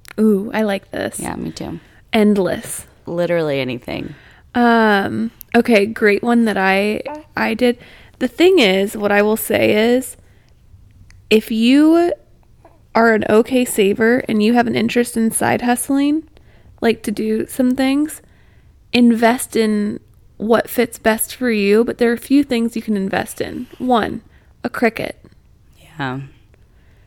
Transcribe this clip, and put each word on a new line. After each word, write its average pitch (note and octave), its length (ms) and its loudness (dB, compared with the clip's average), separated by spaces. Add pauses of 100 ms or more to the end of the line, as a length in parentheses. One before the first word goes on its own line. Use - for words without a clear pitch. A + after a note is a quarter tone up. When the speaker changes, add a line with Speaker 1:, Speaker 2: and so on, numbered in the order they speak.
(200)
Speaker 1:
Ooh, G#3+ 340 2
I G#3+ 100 -2
like G3 280 -6
this. - 280 -8
Speaker 2:
Yeah, - 160 -8
me - 160 -8
too. - 280 -12 (340)
Speaker 1:
Endless. G#3 720 0 (200)
Speaker 2:
Literally E3+ 540 -2
anything. B2+ 560 -8 (400)
Speaker 1:
Um, A3+ 760 2 (240)
okay, A#3 300 4
great G#3+ 380 0
one A#3 220 2
that G3+ 120 0
I, G3 440 0 (340)
I A3 180 -2
did. A#3+ 240 0 (420)
The B3 80 -2
thing F4+ 320 4
is, G3 380 2
what G#3 140 -2
I G#3 100 4
will G#3+ 160 2
say G#3+ 580 2
is, B3+ 200 -4 (1120)
if A3 220 2
you D4+ 600 4 (800)
are A3+ 200 4
an G#3+ 160 0
okay B3 360 2
saver A3+ 640 0
and G#3+ 120 0
you A3 120 2
have A#3+ 140 2
an A3+ 80 -2
interest A#3 420 -2
in A3+ 140 0
side - 300 -2
hustling, C#4 640 -2 (540)
like, A3+ 220 0
to A3 80 -6
do A3 360 -4
some B3+ 280 -2
things, C4+ 460 -2 (720)
invest A#3 640 2
in G#3+ 420 -2 (380)
what A3 320 0
fits - 280 -2
best - 380 -2
for B3 160 -2
you, G#3 320 2
but A#3+ 140 -6
there A#3 140 2
are - 20 0
a A#3 40 -4
few C#4 260 2
things A#3 320 -2
you A3+ 60 -6
can A3 140 -4
invest F#3+ 460 -4
in. - 260 -10 (100)
One, B3 440 -2 (420)
a A#3+ 60 -6
Cricut. - 440 -4 (640)
Speaker 2:
Yeah. C3+ 440 -10 (840)